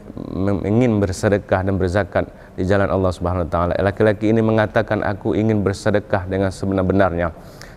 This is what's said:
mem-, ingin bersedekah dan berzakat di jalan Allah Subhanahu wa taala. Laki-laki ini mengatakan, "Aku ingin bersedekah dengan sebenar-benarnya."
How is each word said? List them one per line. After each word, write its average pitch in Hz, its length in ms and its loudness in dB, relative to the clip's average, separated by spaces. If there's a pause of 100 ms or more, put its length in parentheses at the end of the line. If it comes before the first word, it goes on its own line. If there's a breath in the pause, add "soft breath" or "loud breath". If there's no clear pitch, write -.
(180)
mem-, 90 480 -2
ingin 110 320 2
bersedekah 98 640 0
dan 98 160 0
berzakat 92 480 0 (320 loud breath)
di 92 80 -2
jalan 98 240 2
Allah 92 240 2
Subhanahu 87 320 -2
wa 76 80 -8
taala. 85 240 0
Laki-laki 104 560 2
ini 113 80 2
mengatakan, 110 640 0
"Aku 98 320 -2
ingin 107 240 2
bersedekah 98 640 0
dengan 95 240 0
sebenar-benarnya." 92 800 0 (460 loud breath)